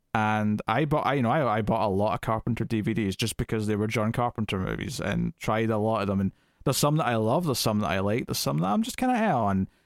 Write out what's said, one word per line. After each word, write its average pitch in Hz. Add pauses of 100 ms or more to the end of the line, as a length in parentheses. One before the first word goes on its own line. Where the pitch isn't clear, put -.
(140)
And 107
I 131
bought, 147
I, 131
you 135
know, 113
I, 127
I 113
bought 110
a -
lot 98
of -
Carpenter 113
D 110
V 110
Ds 98
just -
because 113
they 107
were 104
John 110
Carpenter 117
movies 92
and 110
tried 113
a 107
lot 110
of 101
them. 98
And 95 (340)
there's 139
some 147
that 110
I 120
love, 113
there's 135
some 107
that 98
I 95
like, 104
there's -
some 143
that 180
I'm 214
just -
kinda 254
out 202
on. 95 (180)